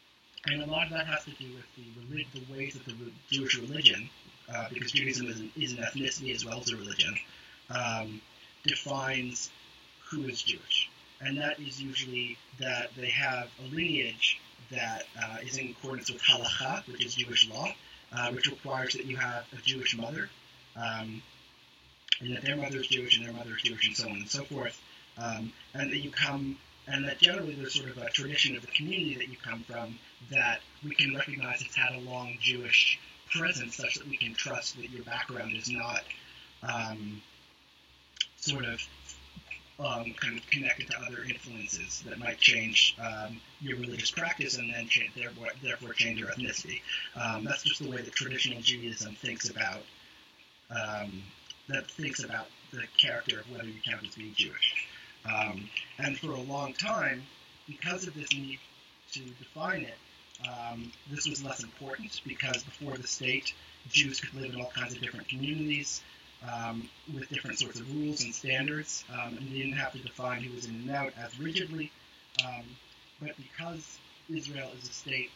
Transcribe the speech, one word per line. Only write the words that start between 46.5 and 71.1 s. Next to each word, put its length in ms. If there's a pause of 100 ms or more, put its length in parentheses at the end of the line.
Um, 300
that's 180
just 180
the 80
way 120
that 120
traditional 480
Judaism 540
thinks 340
about, 320 (880)
um, 540 (460)
that 220
thinks 320
about 240 (240)
the 120 (140)
character 420
of 120
whether 140
you 140 (100)
count 160
as 100
being 200
Jewish. 520 (380)
Um, 440 (280)
and 200
for 140
a 100
long 320
time, 500 (440)
because 400
of 60
this 200
need 260 (540)
to 80
define 600
it, 160 (500)
um, 440 (180)
this 180
was 160
less 200
important 640
because 380
before 340
the 100
state, 460 (360)
Jews 300
could 200
live 140
in 80
all 140
kinds 180
of 80
different 260
communities, 760 (460)
um, 400 (260)
with 160
different 300
sorts 200
of 160
rules 280
and 100
standards, 800
um, 260
and 120
they 80
didn't 160
have 200
to 60
define 420
who 120
was 120
in 100
and 160
out 260